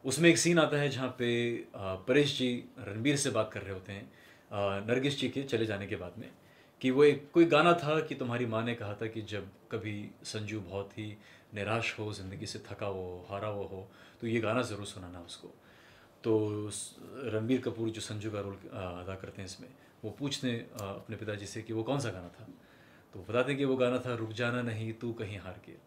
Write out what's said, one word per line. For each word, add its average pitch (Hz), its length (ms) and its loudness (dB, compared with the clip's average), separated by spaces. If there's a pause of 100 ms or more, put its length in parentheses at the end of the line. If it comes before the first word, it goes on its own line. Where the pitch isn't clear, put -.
उसमें 151 240 6
एक 165 80 8
scene 170 220 6
आता 147 180 4
है 143 120 2
जहाँ 127 300 -4
पे, 120 380 2
अ, - 180 -10
परेश 127 640 2
जी 123 280 0 (140)
रणबीर 110 360 0
से 139 140 0
बात 110 240 2
कर 101 80 -6
रहे 98 120 -8
होते 95 200 -10
हैं, - 180 -12 (400)
अ, 101 340 0
नरगिस 131 340 2
जी 127 100 0
के 135 140 -4
चले 113 220 0
जाने 101 220 -4
के 101 80 -4
बाद 87 220 -8
में, - 140 -14 (500)
कि 131 100 4
वो 139 120 8
एक, - 300 6
कोई 170 120 10
गाना 165 280 8
था 156 260 2
कि 156 160 -4
तुम्हारी 120 300 -2
माँ 113 180 0
ने 117 120 0
कहा 104 180 -6
था 110 140 -4
कि 110 140 -6
जब 98 260 -8 (240)
कभी 104 400 -6 (120)
संजू 107 380 -4
बहुत 98 360 -6
ही 107 200 -8 (360)
निराश 107 460 -2
हो, 107 140 -4
ज़िंदगी 95 320 -8
से 104 140 -8
थका 104 260 -8
हो, 90 440 -6
हारा 101 180 -2
हुआ 101 200 -4
हो, 92 240 -10 (300)
तो 117 60 -4
ये 113 120 2
गाना 110 220 2
ज़रूर 101 240 -4
सुनाना 90 340 -12
उसको। - 320 -14 (720)
तो 107 460 2
स-, - 260 -10 (180)
रणबीर 113 480 0
कपूर 113 280 -2
जो 110 120 -6
संजू 107 300 -6
का 104 80 -2
रोल, 98 140 -4
अ, 90 500 -8
अदा 95 120 -6
करते 95 260 -12
हैं 95 40 -8
इसमें, - 240 -14 (340)
वो 107 80 -6
पूछते 139 400 -2
हैं, 117 200 -6
अ, - 100 -14
अपने 98 340 -6
पिताजी 101 300 -6
से 110 160 -8
कि 113 120 -6
वो 110 100 0
कौन 135 160 2
सा 113 100 -2
गाना 92 180 -8
था, - 200 -16 (680)
तो 98 60 -12
वो 87 60 -12
बताते 127 260 2
हैं 135 80 0
कि 139 60 2
वो 131 100 4
गाना 127 240 4
था 123 160 -4
रुक 110 160 -4
जाना 120 300 0
नहीं 110 320 -4
तू 117 200 -6
कहीं 101 240 -6
हार 92 280 -12
के। - 80 -16 (140)